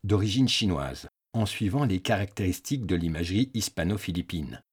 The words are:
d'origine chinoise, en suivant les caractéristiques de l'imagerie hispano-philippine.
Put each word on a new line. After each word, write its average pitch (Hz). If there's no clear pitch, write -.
d'origine 107
chinoise, 71
en 110
suivant 110
les 95
caractéristiques 104
de 90
l'imagerie 85
hispano-philippine. 87